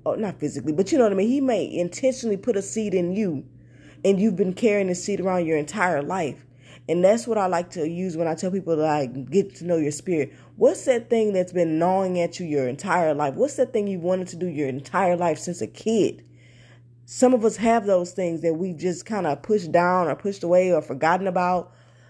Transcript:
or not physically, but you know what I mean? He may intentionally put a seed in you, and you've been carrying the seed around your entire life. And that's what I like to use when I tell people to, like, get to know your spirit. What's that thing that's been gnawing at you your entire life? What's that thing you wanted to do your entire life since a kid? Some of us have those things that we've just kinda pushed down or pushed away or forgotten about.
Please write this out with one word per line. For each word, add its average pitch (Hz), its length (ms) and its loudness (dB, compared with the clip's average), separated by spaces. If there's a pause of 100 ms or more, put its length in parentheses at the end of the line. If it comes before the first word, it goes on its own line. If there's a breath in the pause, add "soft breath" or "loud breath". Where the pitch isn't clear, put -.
or 151 140 -2
not 196 200 -4
physically, 147 360 -4
but 190 180 0
you 320 60 4
know 247 60 6
what 214 80 4
I 190 40 0
mean? 190 120 2
He 269 120 0
may 233 240 0
intentionally 214 720 -2
put 196 200 -2
a 196 60 0
seed 208 300 -4
in 180 200 0
you, 190 320 -2 (600 loud breath)
and 196 160 4
you've 202 160 2
been 185 160 0
carrying 202 360 2
the 180 60 0
seed 185 260 -4
around 180 260 0
your 160 100 2
entire 156 460 0
life. 151 420 -4 (440 loud breath)
And 175 160 4
that's 226 220 4
what 220 120 -2
I 196 80 2
like 175 240 -2
to 160 180 -4
use 170 280 -4
when 165 100 -2
I 160 80 -2
tell 185 160 -4
people 180 240 -2
to, 151 80 2
like, 139 480 -2
get 190 260 0
to 165 80 -14
know 175 120 0
your 147 160 0
spirit. 151 420 -4 (220 loud breath)
What's 311 300 2
that 240 220 0
thing 220 240 2
that's 180 200 0
been 165 260 0
gnawing 185 420 0
at 170 200 -4
you 180 60 -8
your 143 220 -2
entire 160 460 0
life? 143 200 -2
What's 226 220 -2
that 247 160 0
thing 208 140 -2
you 190 140 -6
wanted 180 280 -2
to 175 80 -14
do 180 120 -6
your 147 200 -2
entire 175 480 0
life 170 220 0
since 175 240 -8
a - 40 -4
kid? - 580 -2 (800 soft breath)
Some 254 300 2
of 220 100 2
us 220 120 2
have 226 300 2
those 180 260 2
things 170 300 -4
that 165 120 2
we've 175 220 -4
just 156 300 -4
kinda 175 300 -2
pushed 190 340 -2
down 175 380 4
or 139 80 -2
pushed 196 260 -6
away 180 300 4
or 156 100 4
forgotten 165 440 0
about. 180 460 0 (380 soft breath)